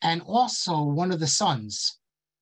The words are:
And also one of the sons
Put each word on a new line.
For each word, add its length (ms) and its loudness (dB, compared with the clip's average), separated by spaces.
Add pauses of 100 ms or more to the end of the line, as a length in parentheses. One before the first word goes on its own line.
And 200 2
also 600 0
one 280 0
of 100 0
the 60 0
sons 720 -2 (440)